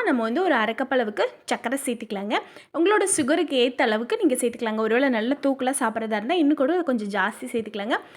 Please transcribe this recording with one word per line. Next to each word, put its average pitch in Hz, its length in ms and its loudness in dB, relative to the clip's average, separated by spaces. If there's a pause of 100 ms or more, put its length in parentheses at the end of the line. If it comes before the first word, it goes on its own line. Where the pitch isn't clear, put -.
நம்ம 294 200 4
வந்து 233 200 0
ஒரு 349 120 4
அரை 220 200 2
கப் 262 200 -2
அளவுக்கு 240 300 2 (200)
சர்க்கரை 240 340 -2
சேர்த்துக்கலாங்க. 226 560 -4 (400)
உங்களோட 403 340 4
சுகருக்கு 294 500 0
ஏத்த 262 240 2
அளவுக்கு 233 380 0
நீங்க 277 160 2
சேர்த்துக்கலாங்க. 226 460 -2
ஒருவேளை 233 280 2
நல்ல 240 300 0
தூக்கலா 269 340 0
சாப்பிட்றதா 220 460 -2
இருந்தா 262 180 -2
இன்னும் 302 220 2
கூட 294 220 2
கொஞ்சம் 214 300 -2
ஜாஸ்தி 208 360 -4
சேர்த்துக்கலாங்க. 220 500 -4 (180)